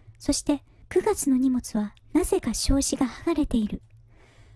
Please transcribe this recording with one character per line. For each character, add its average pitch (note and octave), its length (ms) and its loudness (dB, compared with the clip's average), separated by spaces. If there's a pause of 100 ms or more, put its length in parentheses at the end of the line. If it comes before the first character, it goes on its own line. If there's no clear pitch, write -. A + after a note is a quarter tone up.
(180)
そ - 140 0
し - 100 -4
て、 C#4+ 220 -2 (240)
九 F4+ 120 2
月 G4 300 0
の C4 60 4
荷 B3+ 120 2
物 B3 300 -2
は G#3 160 -4 (180)
な E4 120 2
ぜ F#4 160 0
か A3 140 -2
証 C#4 260 2 (160)
紙 - 20 -8
が C4+ 80 0
剥 - 200 -14
が E4+ 80 2
れ D4+ 120 0
て - 100 -2
い G#3 120 0
る。 - 140 -8 (720)